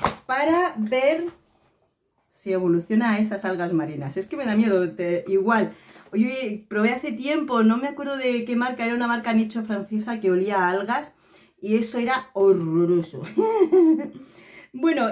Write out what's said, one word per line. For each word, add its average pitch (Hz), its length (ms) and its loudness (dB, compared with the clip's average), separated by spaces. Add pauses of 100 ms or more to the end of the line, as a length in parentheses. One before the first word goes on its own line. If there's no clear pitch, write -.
(280)
para 320 500 2
ver 269 540 0 (1120)
si 196 80 -2
evoluciona 185 600 2
a 208 60 0
esas 214 240 -2
algas 175 300 -4
marinas. 147 440 -4
Es 190 100 -6
que 294 100 -10
me 277 80 -4
da 214 100 0
miedo, 190 360 2
te, 175 360 -4
igual. 202 460 2 (400)
Oye, 233 560 -2
probé 214 220 2
hace 254 200 -6
tiempo, 254 520 0
no 220 140 4
me 277 100 -4
acuerdo 277 300 -6
de 247 280 -2
qué 240 100 -4
marca, 240 300 -2
era 233 80 -2
una 240 140 -2
marca 226 260 -2
nicho 220 300 0
francesa 214 560 -6
que 196 100 0
olía 190 300 2
a 180 100 2
algas 208 420 -2 (480)
y 214 180 0
eso 240 200 -4
era 233 360 -2
horroroso. 170 920 2
<laughs> 214 60 -14 (1400)
Bueno, 262 340 0